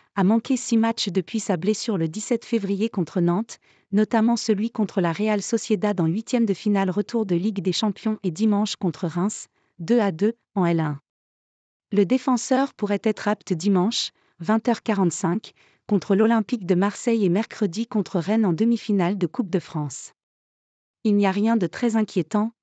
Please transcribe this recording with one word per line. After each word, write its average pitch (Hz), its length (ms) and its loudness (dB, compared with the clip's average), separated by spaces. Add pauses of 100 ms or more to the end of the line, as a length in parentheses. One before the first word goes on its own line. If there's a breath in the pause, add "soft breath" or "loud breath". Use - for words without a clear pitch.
(160 soft breath)
a 196 80 2
manqué 226 320 2
six - 200 -2
matchs 226 340 0
depuis 185 280 -2
sa 196 180 -2
blessure 196 420 -2
le 160 100 0
dix-sept 214 360 -4
février 202 440 -2
contre 180 320 -2
Nantes, 175 380 0 (340 soft breath)
notamment 220 440 2
celui 214 360 -2
contre 208 280 -2
la 170 120 2
Real 208 280 0
Sociedad 208 600 -2
en 160 60 4
huitième 226 400 0
de 196 80 0
finale 196 360 0
retour 208 360 -2
de 185 100 0
Ligue 190 260 -2
des 180 100 0
Champions 214 520 -2
et 180 80 -2
dimanche 208 420 0
contre 175 320 -4
Reims, 175 400 -4 (320)
deux 208 220 2
à 202 100 2
deux, 190 240 0 (220)
en 185 100 2
L 170 140 2
un. 151 180 -4 (920)
Le 196 120 4
défenseur 262 680 0
pourrait 202 300 -2
être 214 240 -2
apte 208 240 -4
dimanche, 185 580 0 (300)
vingt 214 280 0
heures 233 140 0
quarante-cinq, 190 680 0 (340 soft breath)
contre 196 300 2
l'Olympique 220 500 2
de 180 80 2
Marseille 208 500 0
et 180 40 4
mercredi 202 580 -2
contre 196 320 -2
Rennes 208 260 0
en 185 80 2
demi-finale 202 640 0
de 180 120 -2
Coupe 196 220 -4
de 175 100 0
France. - 520 -8 (920)
Il 208 100 4
n'y 202 120 4
a 190 40 4
rien 214 260 2
de 185 120 0
très 226 260 -2
inquiétant, 214 560 0 (120)